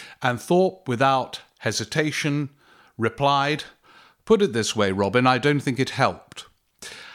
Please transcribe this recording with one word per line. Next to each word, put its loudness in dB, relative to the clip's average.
And -2
Thorpe, 0
without 0
hesitation, -2
replied, 0
"Put 4
it 0
this -2
way, 2
Robin, 2
I 4
don't 2
think -4
it -2
helped," -2